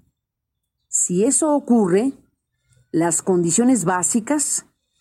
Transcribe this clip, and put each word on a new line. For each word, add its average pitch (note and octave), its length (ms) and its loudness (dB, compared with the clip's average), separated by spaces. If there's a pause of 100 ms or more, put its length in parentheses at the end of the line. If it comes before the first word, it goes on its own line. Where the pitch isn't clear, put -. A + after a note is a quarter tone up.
(880)
Si F#3 360 -2
eso D4 320 0
ocurre, A#3 560 2 (800)
las E3 280 0
condiciones F#3 640 0
básicas G3+ 840 -2 (340)